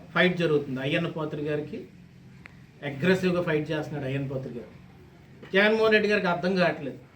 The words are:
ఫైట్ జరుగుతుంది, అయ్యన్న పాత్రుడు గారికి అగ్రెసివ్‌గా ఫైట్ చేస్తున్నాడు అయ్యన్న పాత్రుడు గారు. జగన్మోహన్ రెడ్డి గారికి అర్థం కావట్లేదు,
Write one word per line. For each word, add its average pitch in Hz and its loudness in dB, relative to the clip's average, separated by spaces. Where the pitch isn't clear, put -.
ఫైట్ 175 4
జరుగుతుంది, 143 0
అయ్యన్న 160 -2
పాత్రుడు 151 -6
గారికి 147 -6
అగ్రెసివ్‌గా 175 2
ఫైట్ 151 0
చేస్తున్నాడు 143 -4
అయ్యన్న 135 -4
పాత్రుడు 123 -8
గారు. - -16
జగన్మోహన్ 214 6
రెడ్డి 208 4
గారికి 202 2
అర్థం 185 0
కావట్లేదు, 151 0